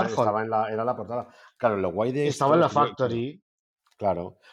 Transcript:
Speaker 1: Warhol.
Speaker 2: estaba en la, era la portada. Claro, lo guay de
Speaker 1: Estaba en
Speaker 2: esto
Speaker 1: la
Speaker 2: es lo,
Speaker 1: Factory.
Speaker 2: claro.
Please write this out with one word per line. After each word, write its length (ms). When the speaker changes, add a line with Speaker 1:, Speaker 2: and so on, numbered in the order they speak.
Speaker 1:
Warhol. 180
Speaker 2:
estaba 240
en 80
la, 220
era 140
la 100
portada. 320
Claro, 180
lo 160
guay 200
de 160
Speaker 1:
Estaba 260
en 80
Speaker 2:
esto 180
Speaker 1:
la 40
Speaker 2:
es 60
lo, 60
Speaker 1:
Factory. 460
Speaker 2:
claro. 400